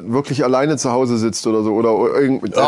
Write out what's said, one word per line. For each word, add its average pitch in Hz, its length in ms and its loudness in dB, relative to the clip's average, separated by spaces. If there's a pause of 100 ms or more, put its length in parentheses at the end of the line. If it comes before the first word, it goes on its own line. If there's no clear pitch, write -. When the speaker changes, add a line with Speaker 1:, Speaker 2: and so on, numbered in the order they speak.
(120)
Speaker 1:
wirklich 135 320 -2
alleine 131 320 2
zu 127 160 -2
Hause 120 260 0
sitzt 110 300 -2
oder 110 160 2
so. 107 100 0
Oder 117 160 2 (300)
irgend-, 135 220 0
das 107 160 -6
Speaker 2:
Ja, 131 100 4